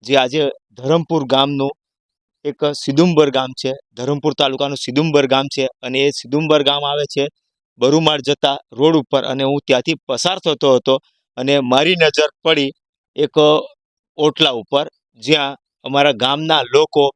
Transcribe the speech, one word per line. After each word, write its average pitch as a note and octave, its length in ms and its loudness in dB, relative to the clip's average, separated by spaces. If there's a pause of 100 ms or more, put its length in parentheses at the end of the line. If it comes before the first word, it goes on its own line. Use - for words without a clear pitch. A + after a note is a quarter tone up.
જે A#2+ 120 -2
આજે C3+ 280 2 (280)
ધરમપુર D3+ 540 -2
ગામનું C#3 460 0 (720)
એક D3 160 -6 (120)
સિદુંબર D3+ 580 2
ગામ C3 220 -4
છે, C3 180 -6 (220)
ધરમપુર C#3 400 -4
તાલુકાનું C#3 440 -2
સિદુંબર C#3+ 500 0
ગામ C3+ 200 0
છે C3+ 200 -4 (140)
અને B2+ 180 -4
એ C#3+ 120 2
સિદુંબર D3 520 0
ગામ C#3+ 200 0
આવે C#3+ 220 -4
છે C#3 180 -4 (540)
બરુમાળ D3+ 440 2
જતા C#3 360 -2 (140)
રોડ D3 240 -4
ઉપર C3+ 300 0
અને C3+ 180 -4
હું C#3 240 -2
ત્યાંથી C3+ 300 0 (100)
પસાર F3 320 -4
થતો D3 360 0
હતો C3 200 2 (420)
અને C3+ 220 0
મારી C3+ 360 0
નજર D3+ 340 2 (140)
પડી D3 280 0 (440)
એક D3 200 -2 (840)
ઓટલા D3+ 340 0
ઉપર, C3+ 340 -2 (340)
જ્યાં C#3 380 0 (260)
અમારા C#3 280 2
ગામના C#3+ 500 0 (120)
લોકો D3 320 4 (100)